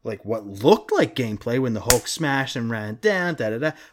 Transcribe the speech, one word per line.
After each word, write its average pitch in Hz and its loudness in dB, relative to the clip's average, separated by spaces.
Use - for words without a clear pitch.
like, 110 -8
what 110 -4
looked 117 2
like - 2
gameplay 117 -2
when 127 2
the 107 -2
Hulk 120 2
smashed 135 -2
and 117 -4
ran 107 -6
down, 180 0
da, 110 -2
da, 110 -2
da. 151 -2